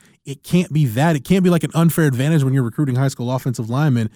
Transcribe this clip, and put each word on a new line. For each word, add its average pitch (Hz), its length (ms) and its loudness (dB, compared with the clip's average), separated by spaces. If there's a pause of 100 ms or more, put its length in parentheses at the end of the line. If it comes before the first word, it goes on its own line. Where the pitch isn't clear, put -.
(240)
It 139 180 -12
can't 175 300 0
be 151 140 2
that. 143 300 0
It 127 80 -8
can't 190 180 2
be, 180 80 4
like, 165 140 2
an 127 100 -8
unfair 165 320 2
advantage 139 380 0
when 131 100 0
you're 135 80 2
recruiting 123 320 -2
high 131 140 0
school 120 240 -6
offensive 117 360 -4
linemen, 123 480 0